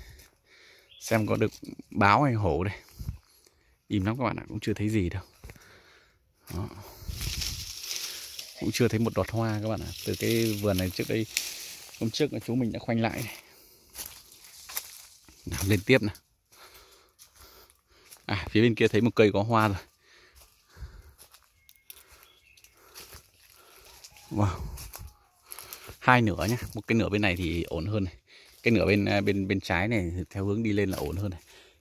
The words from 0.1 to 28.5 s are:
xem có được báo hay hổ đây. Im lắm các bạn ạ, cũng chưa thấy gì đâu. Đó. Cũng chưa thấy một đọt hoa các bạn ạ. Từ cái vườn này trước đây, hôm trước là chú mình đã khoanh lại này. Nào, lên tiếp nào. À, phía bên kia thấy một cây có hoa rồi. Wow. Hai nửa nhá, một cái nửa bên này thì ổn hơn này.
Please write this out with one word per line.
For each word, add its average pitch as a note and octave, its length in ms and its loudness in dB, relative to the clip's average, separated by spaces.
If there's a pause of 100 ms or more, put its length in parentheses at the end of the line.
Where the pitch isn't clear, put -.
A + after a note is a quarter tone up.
xem A2 280 2
có G#2 80 0
được A2 160 2 (400)
báo G#2 320 6
hay C3+ 100 2
hổ F2+ 300 2
đây. G2 120 -2 (1120)
Im G2 180 0
lắm A2+ 120 0
các C#3 60 -2
bạn G2+ 120 -2
ạ, - 120 -8
cũng - 120 -8
chưa A2 140 -2
thấy G#2 160 -2
gì G2+ 200 0
đâu. F#2 140 -6 (1300)
Đó. F2 160 -6 (1900)
Cũng - 120 -2
chưa A#2+ 160 2
thấy A2 120 0
một A2 160 0
đọt F#2+ 160 0
hoa A2 320 -2
các A2 60 -2
bạn G#2 120 -2
ạ. F2 100 -8 (140)
Từ G2 140 -2
cái A2 420 2
vườn G2+ 160 2
này F#2 120 0
trước B2 200 -4
đây, A2+ 160 0 (720)
hôm A#2 100 -2
trước C#3 240 -2
là A2+ 60 -6
chú A#2 160 -4
mình A#2+ 160 0
đã F2 80 -6
khoanh A#2 220 -2
lại A2+ 220 -2
này. - 140 -12 (2000)
Nào, - 220 -6
lên G2+ 180 4
tiếp C3 160 6
nào. G2+ 140 -2 (2000)
À, G2 240 -4
phía G#2+ 120 4
bên A#2 140 6
kia A2+ 120 6
thấy G#2 140 2
một A#2 140 4
cây G#2+ 180 8
có G2 100 2
hoa A2 240 4
rồi. G2 100 0 (4000)
Wow. G2+ 280 0 (1400)
Hai B2+ 220 6
nửa F2 280 2
nhá, A#2+ 80 0 (160)
một A2 140 -8
cái A2+ 80 2
nửa G2 140 2
bên G2+ 120 0
này F#2+ 140 2
thì E2+ 280 -2
ổn E2 220 -4
hơn G#2 180 0
này. F2 100 -4 (500)